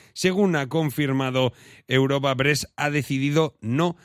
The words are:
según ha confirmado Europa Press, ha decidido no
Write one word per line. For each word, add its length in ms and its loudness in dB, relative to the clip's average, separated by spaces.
según 420 2
ha 120 -2
confirmado 880 0
Europa 480 2
Press, 400 0
ha 140 -2
decidido 720 -2
no 440 -2